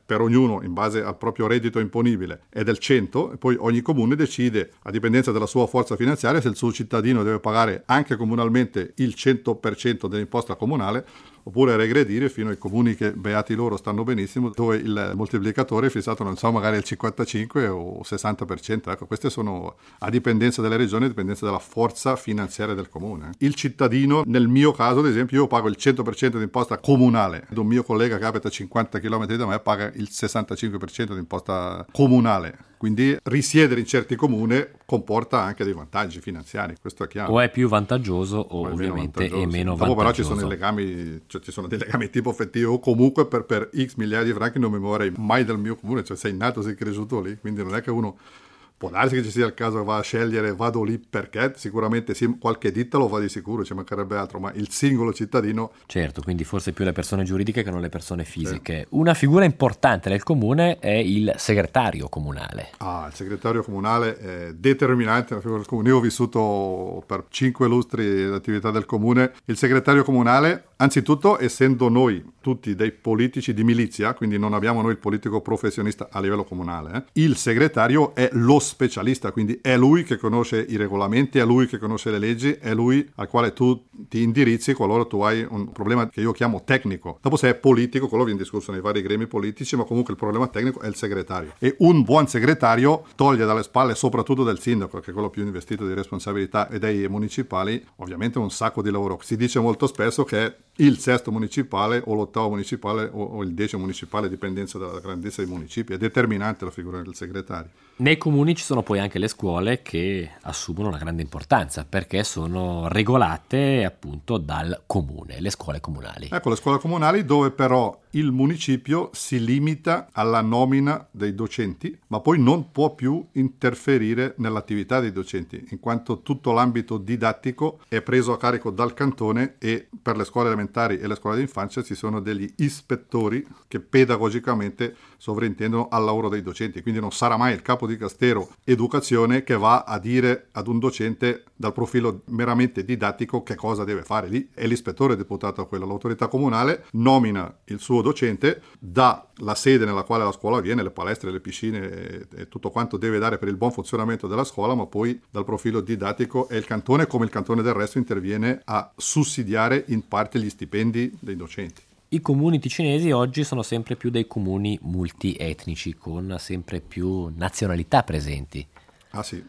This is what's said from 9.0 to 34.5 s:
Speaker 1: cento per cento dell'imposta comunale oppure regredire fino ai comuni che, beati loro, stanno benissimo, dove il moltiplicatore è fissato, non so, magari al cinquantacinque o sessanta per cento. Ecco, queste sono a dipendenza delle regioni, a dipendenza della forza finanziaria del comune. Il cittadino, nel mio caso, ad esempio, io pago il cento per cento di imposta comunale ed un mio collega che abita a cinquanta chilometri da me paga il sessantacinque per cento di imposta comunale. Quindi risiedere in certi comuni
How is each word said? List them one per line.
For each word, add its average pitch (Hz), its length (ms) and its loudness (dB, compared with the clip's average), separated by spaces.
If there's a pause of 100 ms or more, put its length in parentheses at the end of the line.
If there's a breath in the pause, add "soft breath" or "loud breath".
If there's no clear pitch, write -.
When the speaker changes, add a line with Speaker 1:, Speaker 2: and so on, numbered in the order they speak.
Speaker 1:
cento 127 400 2
per - 220 -2
cento 117 320 -2
dell'imposta 104 480 -4
comunale 117 500 -2 (380 loud breath)
oppure 120 320 4
regredire 117 540 2
fino 110 200 -6
ai 101 100 -4
comuni 113 340 0
che, 104 200 -2
beati 104 420 -2
loro, 113 200 -2
stanno 107 280 -4
benissimo, 117 460 -2
dove 113 280 0
il 104 380 -4
moltiplicatore 107 720 0
è - 20 2
fissato, 110 340 -4
non 95 140 -4
so, 117 140 2
magari 107 240 2
al 101 80 0
cinquantacinque 113 840 -4
o 92 360 -6
sessanta 104 420 -4
per 87 140 -6
cento. 110 320 -4
Ecco, 98 160 -8
queste 117 240 -4
sono 92 460 -8 (220 soft breath)
a 98 120 -4
dipendenza 120 500 2
delle 110 160 2
regioni, 113 280 2
a - 20 0
dipendenza 101 380 -4
della 98 120 -2
forza 117 580 -2
finanziaria 104 600 -4
del 95 140 -8
comune. 82 500 -10
Il 143 160 2
cittadino, 139 720 2
nel 120 200 4
mio 139 240 6
caso, 123 280 2
ad 151 80 4
esempio, 127 320 2
io 139 80 4
pago 113 200 2
il 104 100 0
cento 127 260 2
per 110 100 -4
cento 120 240 0
di 110 60 -2
imposta 113 340 -2
comunale 113 720 4
ed 107 80 -6
un 110 80 0
mio 120 180 2
collega 113 360 0
che 107 60 -4
abita 110 220 -2
a 104 40 -2
cinquanta 107 480 -4
chilometri 110 360 -2
da 117 120 -2
me 101 120 -2
paga 104 360 -2
il 104 140 -8
sessantacinque 107 680 -4
per 92 140 -10
cento 104 220 -6
di 92 60 -8
imposta 90 720 -6
comunale. 117 800 4 (120)
Quindi 120 340 2 (100)
risiedere 139 540 4
in 117 60 -4
certi 123 300 0
comuni 123 440 2 (260)